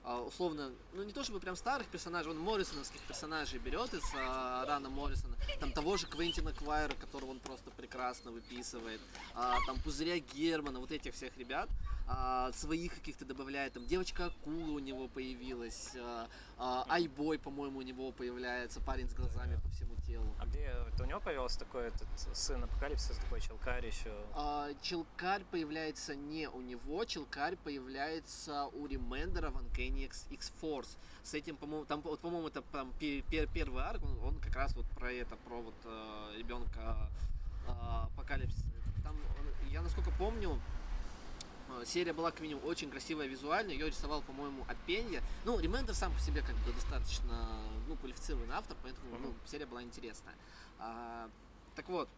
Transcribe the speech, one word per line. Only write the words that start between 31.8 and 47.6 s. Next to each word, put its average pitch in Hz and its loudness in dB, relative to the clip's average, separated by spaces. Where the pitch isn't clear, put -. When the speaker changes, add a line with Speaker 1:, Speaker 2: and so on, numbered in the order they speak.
Speaker 1:
там, 147 0
вот, 151 -2
по-моему, 170 0
это 147 -2
там 131 -2
пе-, 143 2
пе-, 156 4
первый 139 2
арк, - 0
он, - 4
он - 2
как - 4
раз - 4
вот 110 0
про 123 0
это, 123 -2
про 120 -6
вот, 113 -8
э, 110 -6
ребёнка, 113 2
э, - 2
Апокалипсиса. - 2
Там - -2
он, - 2
я - 2
насколько - 2
помню, 214 2
э, 123 -6
серия 170 4
была 165 4
как 160 -6
минимум 147 -2
очень 160 0
красивая 143 -2
визуально, 151 2
её 151 2
рисовал, 147 2
по-моему, 139 -4
Апенья. 208 0
Ну, 226 4
Ремендер 220 4
сам - 2
по - 4
себе 147 4
как - 2
бы - 2
достаточно, 113 2